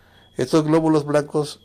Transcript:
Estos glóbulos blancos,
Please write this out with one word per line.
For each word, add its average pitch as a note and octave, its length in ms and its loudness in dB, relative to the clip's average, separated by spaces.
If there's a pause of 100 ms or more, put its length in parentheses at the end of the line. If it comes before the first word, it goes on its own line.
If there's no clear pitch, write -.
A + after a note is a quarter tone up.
(360)
Estos D3+ 280 0
glóbulos D#3 400 2
blancos, D3 600 -4